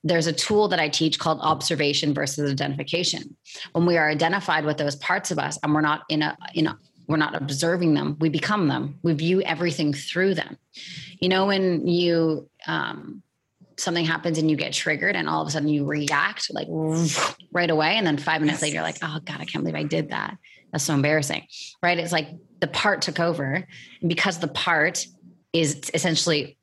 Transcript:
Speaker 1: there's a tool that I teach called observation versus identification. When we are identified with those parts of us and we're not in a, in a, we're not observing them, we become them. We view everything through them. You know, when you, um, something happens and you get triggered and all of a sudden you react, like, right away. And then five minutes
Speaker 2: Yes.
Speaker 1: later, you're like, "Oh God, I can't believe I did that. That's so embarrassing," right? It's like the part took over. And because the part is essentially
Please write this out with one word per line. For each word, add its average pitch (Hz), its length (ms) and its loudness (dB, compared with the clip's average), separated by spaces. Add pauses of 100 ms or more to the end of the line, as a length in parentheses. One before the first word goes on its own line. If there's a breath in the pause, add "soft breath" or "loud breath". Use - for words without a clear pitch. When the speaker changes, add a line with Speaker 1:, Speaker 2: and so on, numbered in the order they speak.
Speaker 1:
there's 165 240 2
a 160 60 0
tool 208 360 2
that 175 100 2
I 151 100 2
teach 156 300 2
called 156 220 0
observation 147 720 0
versus 143 380 -2
identification. 143 840 -4 (380 loud breath)
When 170 120 4
we 175 120 6
are 151 120 4
identified 160 540 2
with 147 140 0
those 143 180 -2
parts 180 360 -2
of 156 80 0
us 147 240 -4
and 151 100 2
we're 151 80 4
not 151 260 2
in 156 140 0
a, 151 160 -2 (160)
in 165 140 2
a, - 100 -6 (300)
we're 160 100 0
not 151 180 0
observing 160 600 2
them, 147 240 -2
we 160 100 2
become 165 380 0
them. 135 340 -2
We 165 120 2
view 170 280 2
everything 160 520 0
through 185 420 0
them. - 220 -6 (640 loud breath)
You 180 100 2
know, 190 180 4
when 190 400 2
you, 165 600 2 (200)
um, 156 560 -6 (540)
something 170 280 0
happens 160 320 0
and 160 120 2
you 151 60 4
get 143 180 -4
triggered 151 420 0
and 160 120 -2
all 160 140 0
of 156 60 -4
a 147 40 -6
sudden 151 180 0
you 147 160 2
react, 147 680 -2
like, - 140 -4 (840)
right 175 180 0
away. 160 280 4
And 214 100 0
then 147 100 2
five 160 240 0
minutes 151 160 2
Speaker 2:
Yes. - 60 -4
Speaker 1:
later, 151 120 -2
you're - 80 -2
like, 160 200 -4
"Oh 156 200 -6
God, 143 160 -10
I 151 60 -8
can't 147 180 -6
believe 160 160 -4
I 151 40 -2
did 156 260 -2
that. - 280 -6 (340 loud breath)
That's 151 120 -2
so 160 120 0
embarrassing," 147 520 2 (360 loud breath)
right? 175 140 4
It's 170 140 -4
like 160 160 0 (320)
the 160 80 0
part 196 360 0
took 156 160 -4
over. 156 460 0 (360 loud breath)
And 170 80 2
because 170 300 0
the 165 80 -4
part 165 580 0 (480)
is 151 400 0
essentially 156 680 0